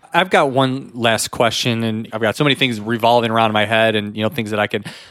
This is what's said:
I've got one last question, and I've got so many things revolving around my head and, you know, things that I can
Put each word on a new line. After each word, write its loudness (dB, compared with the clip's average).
I've 2
got 4
one -2
last 0
question, 0
and -4
I've -6
got 0
so 0
many 2
things -2
revolving 2
around 2
my 2
head 2
and, -4
you -4
know, 0
things -6
that -2
I 0
can -6